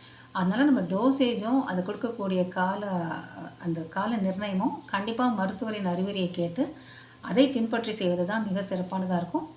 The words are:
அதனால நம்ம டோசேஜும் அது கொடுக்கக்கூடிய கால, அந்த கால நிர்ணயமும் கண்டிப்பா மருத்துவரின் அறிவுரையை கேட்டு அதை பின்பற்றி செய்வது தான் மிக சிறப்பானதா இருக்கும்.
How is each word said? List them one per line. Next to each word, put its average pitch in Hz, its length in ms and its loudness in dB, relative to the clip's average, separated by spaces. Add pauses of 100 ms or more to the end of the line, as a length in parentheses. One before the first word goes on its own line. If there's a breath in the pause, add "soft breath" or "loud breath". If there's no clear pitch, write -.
(320 loud breath)
அதனால 190 320 2
நம்ம 269 180 6
டோசேஜும் 233 800 2
அது 180 200 0
கொடுக்கக்கூடிய 190 680 0
கால, 190 400 0 (720)
அந்த 165 220 -2
கால 202 340 -2
நிர்ணயமும் 196 680 -2
கண்டிப்பா 226 420 0
மருத்துவரின் 208 580 -2
அறிவுரையை 185 460 0
கேட்டு 170 440 -2 (460 loud breath)
அதை 247 280 4
பின்பற்றி 226 420 0
செய்வது 180 340 2
தான் 208 260 -2
மிக 190 240 -2
சிறப்பானதா 185 420 0
இருக்கும். 175 400 -2